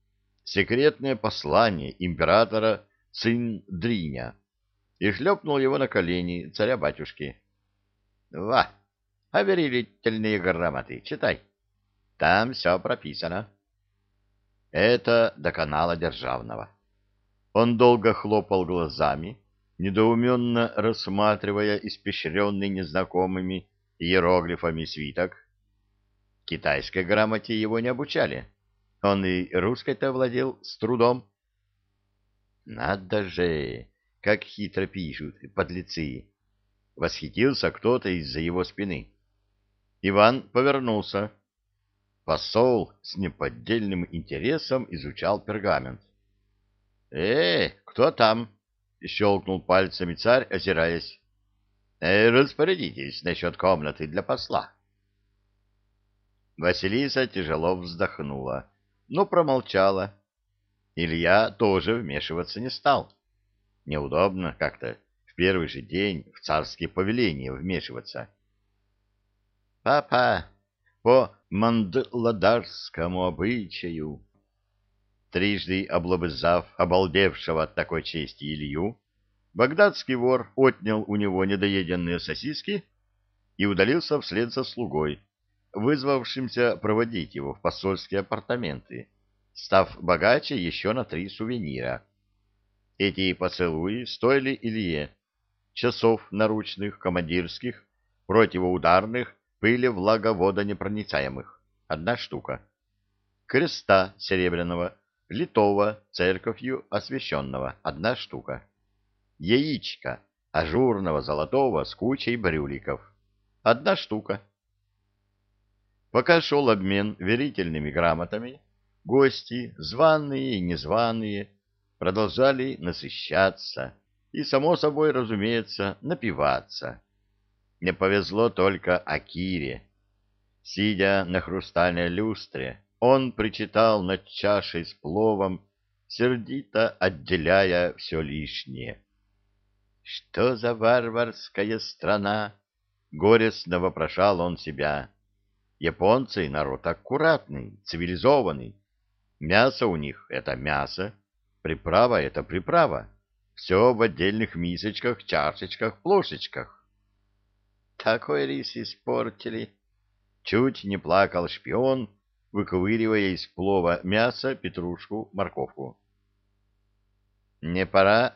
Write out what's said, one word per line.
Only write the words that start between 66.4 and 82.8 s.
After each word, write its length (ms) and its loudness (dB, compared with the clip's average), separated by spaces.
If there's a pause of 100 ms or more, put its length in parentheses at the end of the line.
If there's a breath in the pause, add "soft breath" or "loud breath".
царские 480 -4
повеления 600 -2
вмешиваться. 800 -8 (1500)
«Папа, 640 2 (560)
по 340 6 (140)
мандладарскому 1800 0
обычаю». 1000 -4 (1080)
Трижды 540 -2
облобызав 800 0 (120)
обалдевшего 840 2
от 120 -6
такой 280 -2
чести 420 -8
Илью, 540 -6 (540)
багдадский 600 2
вор 400 0
отнял 520 2
у 80 -2
него 300 0
недоеденные 720 0
сосиски 640 -8 (720)